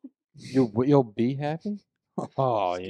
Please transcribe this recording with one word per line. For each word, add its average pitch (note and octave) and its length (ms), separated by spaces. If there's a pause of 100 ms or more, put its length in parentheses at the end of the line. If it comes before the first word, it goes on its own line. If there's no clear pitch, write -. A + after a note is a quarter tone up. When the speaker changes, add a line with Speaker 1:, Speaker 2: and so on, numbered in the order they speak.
(360)
Speaker 1:
You'll, B2+ 320
w-, A#2 200
you'll C#3+ 160
be A2+ 300
happy? D#3+ 500
<laughs> - 40 (480)
Oh, G#2 400
Speaker 2:
Just F2+ 140